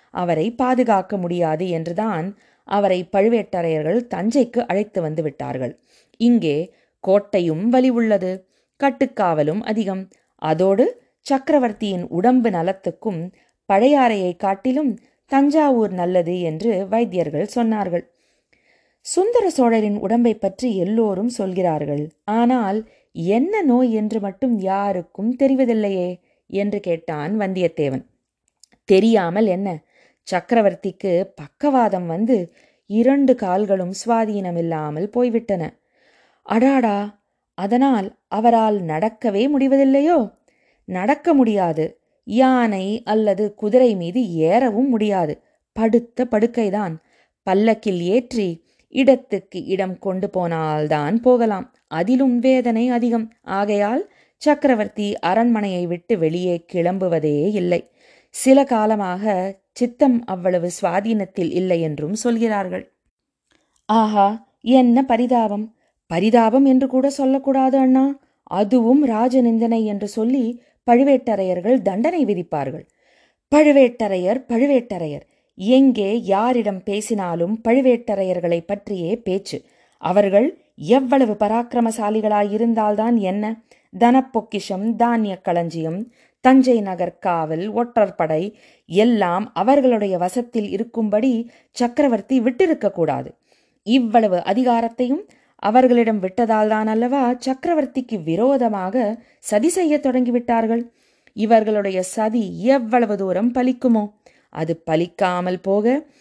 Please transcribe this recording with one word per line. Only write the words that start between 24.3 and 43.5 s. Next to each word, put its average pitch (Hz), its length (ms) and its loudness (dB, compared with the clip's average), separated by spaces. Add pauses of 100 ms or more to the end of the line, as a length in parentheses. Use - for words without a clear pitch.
யாருக்கும் 190 800 -4
தெரிவதில்லையே 226 720 0 (440)
என்று 202 300 -4
கேட்டான் 165 560 -6
வந்தியத்தேவன். 175 680 -2 (840)
தெரியாமல் 202 600 2
என்ன, 190 200 -2 (600)
சக்கரவர்த்திக்கு 190 840 -2 (240)
பக்கவாதம் 196 720 -2
வந்து 214 300 0 (540)
இரண்டு 254 440 4
கால்களும் 190 580 -2
சுவாதீனமில்லாமல் 175 1160 -4
போய்விட்டன. 233 520 -2 (840)
அடாடா, 233 500 2 (640)
அதனால் 214 500 0 (200)
அவரால் 220 540 2
நடக்கவே 196 640 -2
முடிவதில்லையோ? 277 720 2 (680)
நடக்க 247 460 0
முடியாது. 190 520 2 (400)
யானை 233 580 2 (200)
அல்லது 208 500 0